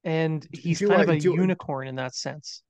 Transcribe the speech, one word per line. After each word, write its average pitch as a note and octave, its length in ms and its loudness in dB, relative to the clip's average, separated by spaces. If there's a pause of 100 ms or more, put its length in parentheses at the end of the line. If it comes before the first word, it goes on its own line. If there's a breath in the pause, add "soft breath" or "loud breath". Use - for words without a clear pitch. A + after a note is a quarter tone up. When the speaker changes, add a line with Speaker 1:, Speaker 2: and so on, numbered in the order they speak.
Speaker 1:
And D#3+ 460 -2
Speaker 2:
D-, - 100 -14
Speaker 1:
he's E3+ 180 -2
Speaker 2:
do G3+ 100 2
Speaker 1:
kind F#3 120 6
Speaker 2:
I, E3 40 6
Speaker 1:
of D#3 60 2
a D#3 80 4
Speaker 2:
do, E3 160 2
Speaker 1:
unicorn D#3+ 540 -2
in C3 80 -8
that C3 180 -6
sense. - 560 -10